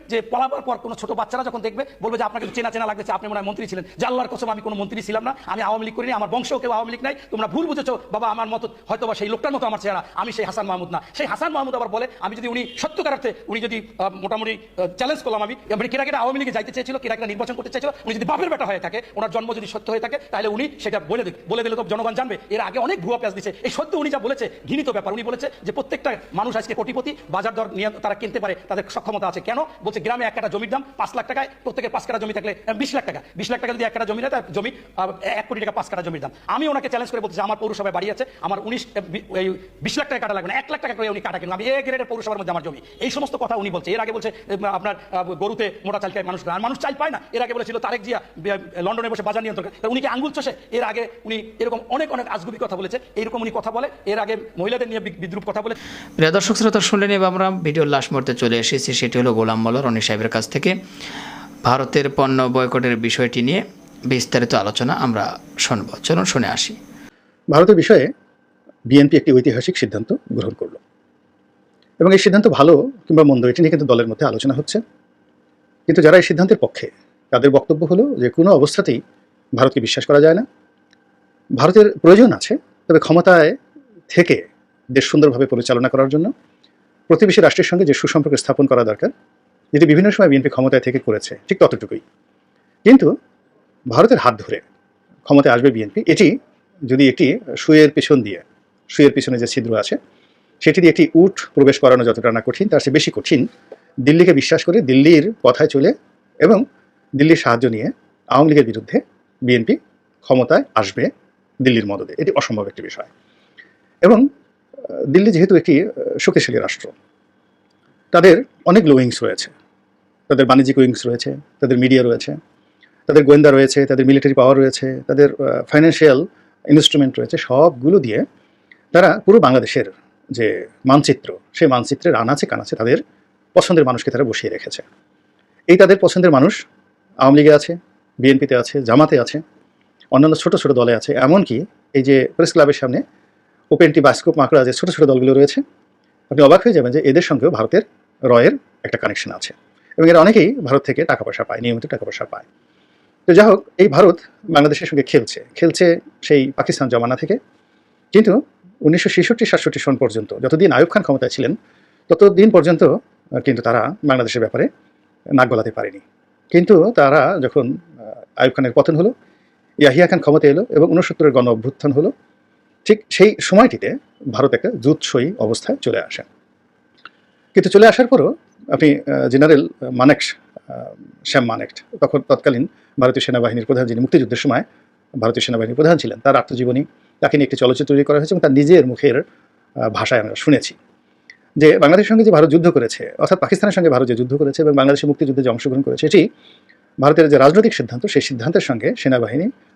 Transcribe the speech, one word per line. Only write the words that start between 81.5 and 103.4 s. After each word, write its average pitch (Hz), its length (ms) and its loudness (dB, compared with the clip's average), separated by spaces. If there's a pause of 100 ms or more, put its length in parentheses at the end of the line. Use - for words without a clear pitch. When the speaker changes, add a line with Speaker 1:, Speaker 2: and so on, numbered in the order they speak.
Speaker 3:
ভারতের 190 460 4
প্রয়োজন 202 320 8
আছে, - 240 -4 (300)
তবে 160 120 4
ক্ষমতায় 175 560 4 (520)
থেকে 127 400 0 (440)
দেশ 127 140 0
সুন্দরভাবে 139 400 2
পরিচালনা 123 440 -2
করার 135 200 0
জন্য 160 220 -2 (760)
প্রতিবেশী 185 340 4
রাষ্ট্রের 165 240 4
সঙ্গে 180 200 0
যে 139 80 2
সুসম্পর্ক 147 420 0
স্থাপন 139 300 0
করা 120 180 2
দরকার, 110 260 -4 (640)
যেটি 151 120 6
বিভিন্ন 180 260 4
সময় 196 180 4
বিএনপি 139 200 2
ক্ষমতায় 131 320 0
থেকে 127 180 -4
করেছে, - 380 -6 (100)
ঠিক 190 120 -2
ততটুকুই। 107 400 -4 (840)
কিন্তু 233 340 6 (720)
ভারতের 214 280 4
হাত 120 160 2
ধরে - 260 -10 (640)
ক্ষমতায় 143 320 4
আসবে 127 160 4
বিএনপি, 113 360 -6
এটি 175 300 4 (480)
যদি 131 240 4
একটি 131 300 0 (180)
সুয়ের 151 340 6
পিছন 139 300 2
দিয়ে, 95 200 -8 (480)
সুয়ের 143 220 4
পিছনে 127 280 -4
যে 117 80 -4
ছিদ্র 113 280 -4
আছে, 107 220 -4 (640)
সেটি 165 220 2
দিয়ে 170 80 8
একটি 156 260 4
উট 185 240 4 (140)
প্রবেশ 139 260 4
করানো 127 260 4
যতটা 113 260 0
না 113 140 -2
কঠিন, 190 220 -2
তার 151 120 2
চেয়ে 131 140 -2
বেশি - 220 2
কঠিন - 320 0 (540)